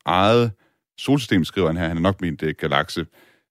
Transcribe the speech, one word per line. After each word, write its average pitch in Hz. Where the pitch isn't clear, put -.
eget 110
solsystem," 113
skriver 90
han 80
her. 87
Han 85
har 82
nok 95
ment, 82
øh, 78
galakse. 76